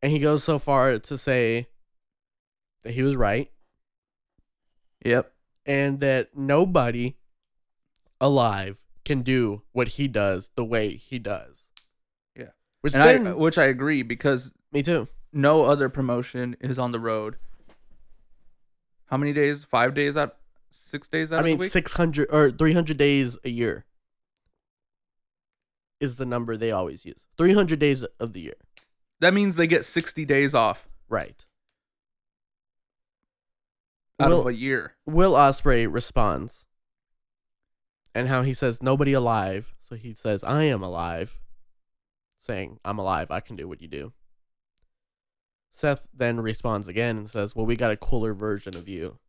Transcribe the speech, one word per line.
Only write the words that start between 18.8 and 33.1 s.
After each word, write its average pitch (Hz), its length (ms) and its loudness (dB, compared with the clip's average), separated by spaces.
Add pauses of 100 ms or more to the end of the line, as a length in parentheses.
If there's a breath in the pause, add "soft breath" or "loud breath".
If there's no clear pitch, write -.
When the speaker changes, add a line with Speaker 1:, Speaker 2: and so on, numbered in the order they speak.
Speaker 2:
How 135 120 -6
many 147 140 -2
days? 147 320 0
Five 123 300 0
days 143 220 -2
out? 147 200 -4 (340)
Six - 380 -16
days 160 240 -4
out 160 40 -2
Speaker 1:
I - 20 0
Speaker 2:
of 151 60 0
the 165 80 2
Speaker 1:
mean, 156 60 0
Speaker 2:
week? 185 120 -2
Speaker 1:
six - 240 -2
hundred 151 360 0
or 147 200 6
three 160 240 2
hundred 156 240 0
days 139 440 2
a 131 60 -8
year 117 360 -4 (2250)
is 131 180 -4
the 131 100 -6
number 117 300 -4
they 113 140 -2
always 92 360 -6
use. - 200 -20 (120)
Three 180 160 6
hundred 170 240 2
days 139 260 2 (160)
of 117 140 -8
the 92 60 -12
year. 78 140 -14 (680)
Speaker 2:
That 175 140 6
means 196 220 2
they 170 100 4
get 165 200 2
sixty - 400 -6
days 143 280 2
off 113 340 0 (200)
Speaker 1:
Right. - 360 -6 (2750)